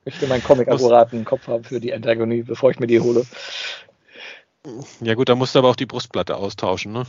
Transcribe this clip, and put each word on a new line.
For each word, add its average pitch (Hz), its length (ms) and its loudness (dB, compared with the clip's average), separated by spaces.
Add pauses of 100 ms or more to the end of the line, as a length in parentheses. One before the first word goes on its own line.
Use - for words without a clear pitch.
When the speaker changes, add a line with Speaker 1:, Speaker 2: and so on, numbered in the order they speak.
Speaker 1:
möchte 139 240 -6
meinen 127 160 -2
Comic-akkuraten 120 800 4
Kopf - 240 -4
haben 117 160 -4
für 120 160 -8
die 117 120 -6
Antagony, 117 500 -2
bevor 120 280 0
ich 120 80 -4
mir 127 80 -4
die 117 140 4
hole. 120 260 2 (1700)
Speaker 2:
Ja 113 140 -2
gut, 123 140 0
da 123 60 6
musst 127 220 0
du - 20 4
aber 127 120 6
auch 117 60 2
die 131 100 -6
Brustplatte 98 500 -6
austauschen, 98 560 -6
ne? 123 160 -6